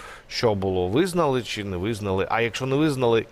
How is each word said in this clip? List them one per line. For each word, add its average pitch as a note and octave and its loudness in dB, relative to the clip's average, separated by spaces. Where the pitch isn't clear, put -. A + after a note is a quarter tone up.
що A2 2
було? F#2 0
Визнали D3+ 2
чи G2+ -8
не G2 -6
визнали? G2 -2
А A2+ 0
якщо A#2 -2
не C3+ 0
визнали B2+ 2